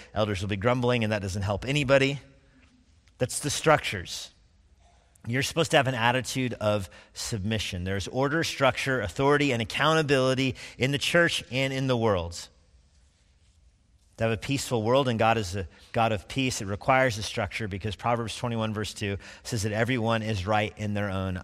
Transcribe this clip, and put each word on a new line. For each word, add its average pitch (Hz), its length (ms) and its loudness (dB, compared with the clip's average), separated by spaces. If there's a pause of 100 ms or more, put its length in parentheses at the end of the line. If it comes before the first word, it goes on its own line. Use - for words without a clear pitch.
(140)
elders 101 260 0
will 104 80 -4
be 104 80 -2
grumbling, 120 480 2
and 107 80 0
that 107 80 0
doesn't 98 220 -4
help 101 240 -2
anybody. 135 520 2 (1000)
That's - 220 -4
the 147 100 -6
structures. - 800 -2 (960)
You're 123 160 0
supposed 160 300 0
to 160 40 6
have 139 100 6
an 131 80 0
attitude 123 600 0
of 104 340 0 (240)
submission. 101 720 -4
There's 95 240 -2
order, 139 340 0
structure, 131 600 0
authority, 143 500 2
and 117 80 0
accountability 135 920 2 (240)
in 131 140 2
the 139 60 -2
church - 520 2
and 135 240 -2
in 135 140 -2
the 127 80 2
world. 92 520 0 (1700)
To 113 80 0
have 113 80 2
a 107 60 -2
peaceful 131 440 -2
world, 127 260 4
and 113 100 0
God 113 200 4
is 98 180 -4
a 92 100 -4 (260)
God 113 200 2
of 101 160 -4
peace, 131 320 -2
it 110 60 -6
requires 127 500 2
a 110 60 -8
structure, 107 460 -6
because 98 280 -6
Proverbs 117 400 -2
twenty-one, 113 380 -4
verse 104 180 -4
two 101 240 -4 (260)
says 120 200 -4
that 107 100 -2
everyone 113 500 0
is 104 240 -4
right 107 300 0
in 107 160 -6
their 101 160 -2
own 95 360 -4